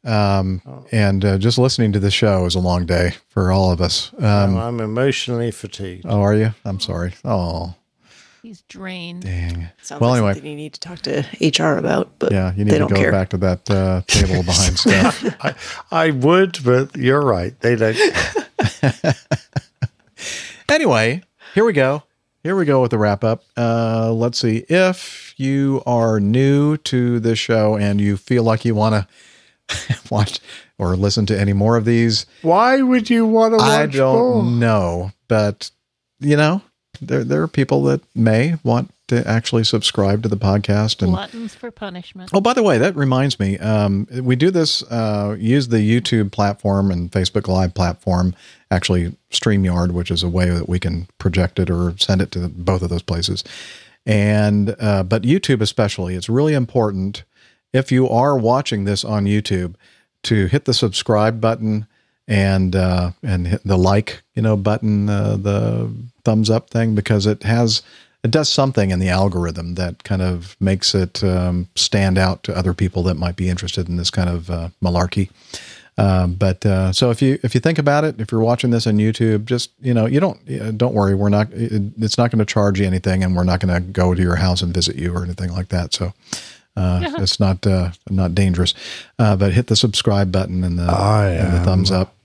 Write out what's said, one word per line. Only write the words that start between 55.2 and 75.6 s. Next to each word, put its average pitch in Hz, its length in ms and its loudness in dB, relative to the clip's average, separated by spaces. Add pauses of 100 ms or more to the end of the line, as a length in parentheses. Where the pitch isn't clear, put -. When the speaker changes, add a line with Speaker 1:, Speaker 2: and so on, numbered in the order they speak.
Speaker 1:
YouTube 131 400 0
especially, - 520 -2
it's 90 140 -8
really 143 240 2
important 104 680 -2 (500)
if 131 200 0
you 131 160 2
are 135 280 2
watching 117 480 0
this 101 200 -2
on 107 200 -2
YouTube, 101 500 -2 (500)
to 104 220 2
hit 143 180 0
the 123 100 0
subscribe 110 680 0
button 110 460 -2 (400)
and, 95 500 2
uh, 90 360 0 (100)
and 90 240 -2
hit 98 180 -2
the 98 140 2
like, 98 440 2 (120)
you 113 80 -2
know, 110 140 2
button, 104 520 0
uh, 104 280 0
the 110 540 -2 (340)
thumbs 110 260 2
up 113 200 0
thing, 113 240 0
because 104 320 0
it 107 180 0
has, 113 380 0 (400)
it 117 80 0
does 151 200 0
something 131 400 0
in 90 80 0
the 92 100 0
algorithm 87 680 -2
that 90 280 -8
kind 92 160 -2
of 90 400 -4
makes 95 340 0
it, 92 300 -2
um, 90 500 0
stand 95 440 2
out 92 240 0
to - 140 -6
other 92 180 0
people 90 300 -2
that 90 100 0
might 87 220 -4
be 92 120 -2
interested 90 400 -4
in 87 80 -4
this 87 140 -4
kind 90 180 0
of, 87 220 -6
uh, 85 180 -6 (140)
malarkey. 90 480 0 (640)